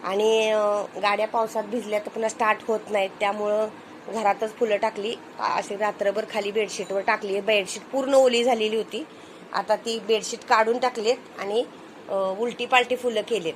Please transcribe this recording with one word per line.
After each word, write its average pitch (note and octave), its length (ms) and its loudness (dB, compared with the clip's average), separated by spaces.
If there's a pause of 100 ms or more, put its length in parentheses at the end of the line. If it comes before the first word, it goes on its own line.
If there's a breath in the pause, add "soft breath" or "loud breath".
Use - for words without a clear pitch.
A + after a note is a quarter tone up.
आणि, A3 460 2
अ, G#3+ 100 2 (420)
गाड्या G#3 260 2
पावसात A3 360 -2
भिजल्या G#3 360 -2
तर G#3 100 -6
पुन्हा A3+ 200 -2
स्टार्ट G#3+ 280 2 (100)
होत G#3+ 120 0 (100)
नाहीत, G3 200 0 (100)
त्यामुळं G#3 480 0 (400)
घरातच G#3+ 480 0
फुलं G#3+ 220 2
टाकली. A3 380 -2 (240)
अशी G3+ 380 -2
रात्रभर G#3 540 0
खाली G3+ 200 -2
बेडशीटवर G3 500 -2
टाकली. G3+ 400 0
बेडशीट G3+ 420 0
पूर्ण C4 300 -2
ओली B3 300 8
झालेली A3 320 2
होती, A3 320 -4 (460 loud breath)
आता G3+ 220 0
ती A3+ 240 -4
बेडशीट G#3+ 400 -2
काढून A3+ 380 4
टाकलेत B3 400 0 (220)
आणि, G#3 260 0 (440)
अ, F#3+ 300 0
उलटी A#3+ 260 -4
पालटी B3 300 4
फुलं A#3+ 260 -2
केलेत F#3 340 -4